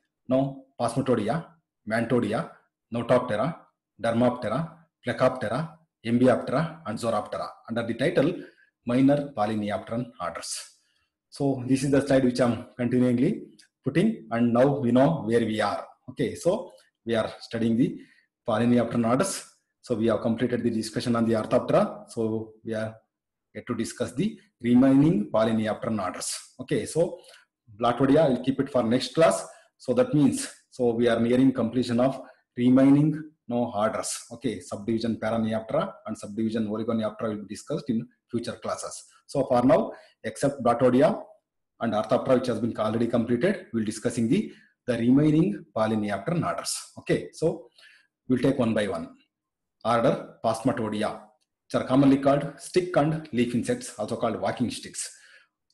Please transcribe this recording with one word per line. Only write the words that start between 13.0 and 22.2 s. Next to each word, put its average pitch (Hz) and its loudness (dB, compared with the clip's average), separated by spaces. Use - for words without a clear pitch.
putting, 202 0
and 117 2
now 131 4
we 117 0
know 127 4
where 113 2
we 107 -2
are. 98 -2
Okay, 120 -4
so 202 -2
we 113 -2
are - -2
studying 113 -2
the 143 2
Polyneopteran 117 2
orders. 170 0
So - -6
we 110 0
have 107 0
completed 120 -2
the 117 0
discussion 117 -4
on 117 0
the 113 2
Orthoptera. 131 0
So 110 -6